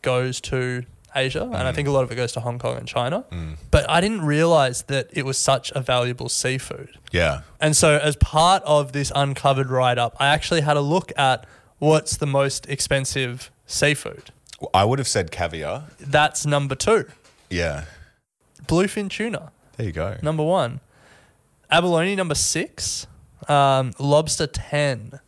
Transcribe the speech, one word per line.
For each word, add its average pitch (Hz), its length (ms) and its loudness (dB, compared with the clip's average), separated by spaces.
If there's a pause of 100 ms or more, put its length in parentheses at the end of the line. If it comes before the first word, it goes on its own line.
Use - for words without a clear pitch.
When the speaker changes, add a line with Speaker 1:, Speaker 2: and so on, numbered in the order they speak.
Speaker 1:
goes 127 400 0
to 127 420 -4 (320)
Asia, 135 260 -2
and 233 140 -6
I 131 160 -2
Speaker 2:
Mm. - 20 -6
Speaker 1:
think 143 140 -2
a - 20 0
lot 135 140 4
of 120 80 -6
it - 20 -8
goes 120 180 -4
to - 80 -6
Hong 120 200 -6
Kong 123 160 -4
and 123 100 -12
China. 139 460 -4
Speaker 2:
Mm. 82 240 -8 (160)
Speaker 1:
But 147 180 4
I 165 100 4
didn't 208 240 -2
realize 151 580 2
that 139 300 -4
it 131 140 -6
was 135 100 -4
such - 360 0
a 139 80 -2
valuable 123 480 -2
seafood. - 640 -4 (200)
Speaker 2:
Yeah. 80 300 2 (200)
Speaker 1:
And 156 160 2
so 151 220 6
as 147 160 0
part 175 480 4
of 147 300 2
this 143 240 -2
uncovered 135 540 0
write-up, 123 500 2
I 139 80 4
actually 156 320 2
had 147 160 2
a 147 40 2
look 156 380 0
at 131 280 2 (340)
what's 151 360 2
the 156 120 -4
most 139 400 0
expensive 135 840 -4 (160)
seafood. - 640 -2 (300)
Speaker 2:
Well, - 120 -10
I 95 120 6
would 123 160 2
have 127 80 -4
said 90 240 0
caviar. 82 520 -6 (140)
Speaker 1:
That's 147 480 0
number 143 300 0
two. 226 300 2 (420)
Speaker 2:
Yeah. 80 360 -4 (840)
Speaker 1:
Bluefin 190 440 0
tuna. 208 400 -6 (280)
Speaker 2:
There 117 80 -4
you 90 60 -6
go. 85 300 -6
Speaker 1:
Number 156 220 -2
one. 151 340 0 (920)
Abalone, 170 440 2
number 180 200 -2
six. - 720 -4 (420)
Um, 135 500 4
lobster, 147 480 2
ten. 139 800 -4